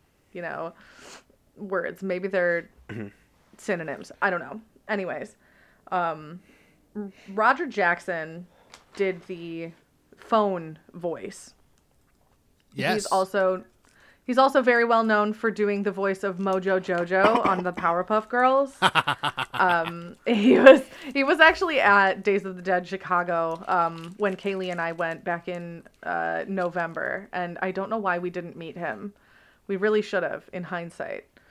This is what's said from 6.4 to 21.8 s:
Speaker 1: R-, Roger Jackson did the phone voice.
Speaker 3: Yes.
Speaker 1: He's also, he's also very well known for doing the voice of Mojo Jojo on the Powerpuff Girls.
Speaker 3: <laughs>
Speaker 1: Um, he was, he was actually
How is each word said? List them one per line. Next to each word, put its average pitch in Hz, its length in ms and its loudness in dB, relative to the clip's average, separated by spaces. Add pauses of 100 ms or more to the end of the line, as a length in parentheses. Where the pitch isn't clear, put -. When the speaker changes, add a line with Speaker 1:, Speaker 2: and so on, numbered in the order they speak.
Speaker 1:
R-, 202 160 -10 (220)
Roger 254 320 2
Jackson 175 800 -2 (500)
did 185 300 -2
the 165 460 -12 (440)
phone 185 640 0 (160)
voice. 165 580 -10 (1200)
Speaker 3:
Yes. 165 200 0
Speaker 1:
He's 208 120 -2
also, 190 580 0 (600)
he's 247 140 0
also 269 240 6
very 233 240 4
well 226 180 4
known 214 300 4
for 226 160 -2
doing 202 320 0
the 208 100 -2
voice 196 320 -2
of 185 140 -4
Mojo 190 420 0
Jojo 190 640 2
on 180 180 0
the 180 120 -4
Powerpuff 180 540 0
Girls. 262 540 2
Speaker 3:
<laughs> - 40 6 (680)
Speaker 1:
Um, 170 680 0
he 233 320 4
was, 262 260 12 (300)
he 269 120 2
was 302 160 2
actually 330 400 4